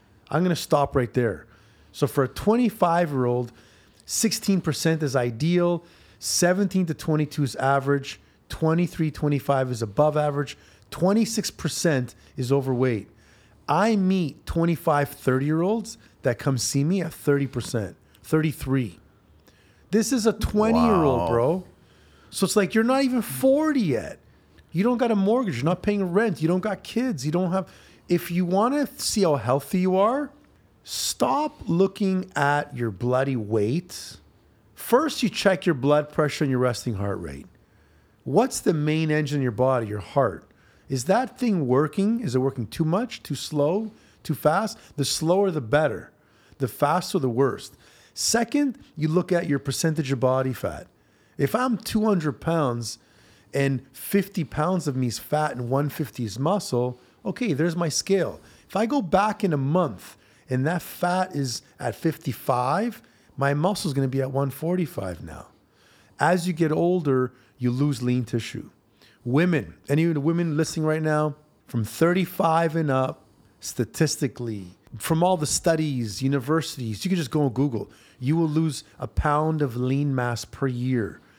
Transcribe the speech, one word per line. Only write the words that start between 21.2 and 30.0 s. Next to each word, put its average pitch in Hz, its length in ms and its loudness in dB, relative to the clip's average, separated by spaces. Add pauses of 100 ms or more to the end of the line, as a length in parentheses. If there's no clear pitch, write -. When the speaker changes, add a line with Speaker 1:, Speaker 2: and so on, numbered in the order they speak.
Speaker 2:
Wow. 87 80 0
Speaker 1:
bro. 135 360 2 (680)
So - 140 -4
it's 180 120 2
like, 196 180 2
you're 220 100 4
not 269 180 2
even 247 200 0
forty 269 580 2
yet. 117 380 0 (540)
You 165 100 0
don't 240 160 2
got 240 120 2
a 214 60 2
mortgage. 202 400 2
You're 120 80 -2
not 180 180 0
paying 196 300 0
rent. 202 300 0
You 160 60 2
don't 185 120 2
got 196 220 -4
kids. 226 420 -4
You 147 80 -4
don't 175 180 0
have, 185 160 -2 (420)
if 175 220 0
you 180 140 0
wanna 226 420 2 (120)
see - 240 -2
how 156 140 4
healthy 135 440 0
you 185 160 2
are, 254 340 2 (540)